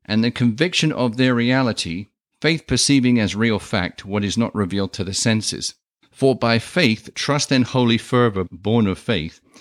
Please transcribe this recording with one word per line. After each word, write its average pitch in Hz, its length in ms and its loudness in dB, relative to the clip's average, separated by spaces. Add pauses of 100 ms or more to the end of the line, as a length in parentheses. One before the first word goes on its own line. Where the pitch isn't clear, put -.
and 110 180 0
the 120 80 0
conviction 147 600 0
of 120 240 -2
their 127 180 2
reality, 117 720 -2 (340)
faith 156 260 0
perceiving 123 520 2
as 101 160 0
real 110 240 0
fact - 460 -6
what 101 200 -2
is 98 140 -2
not 113 160 -2
revealed 98 380 -2
to 95 120 -6
the 95 100 -6
senses." - 600 -2 (360)
For 131 240 2
by 117 240 0
faith, - 560 0
trust - 360 -2
and 127 140 4
holy 120 320 2
fervor 113 540 0
born 104 360 0
of 92 120 0
faith, 85 420 -4 (200)